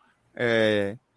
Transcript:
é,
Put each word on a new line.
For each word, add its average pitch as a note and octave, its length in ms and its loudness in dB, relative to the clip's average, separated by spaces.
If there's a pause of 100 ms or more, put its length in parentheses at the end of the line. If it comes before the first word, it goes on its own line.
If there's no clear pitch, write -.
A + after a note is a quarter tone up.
(360)
é, A2 640 0 (200)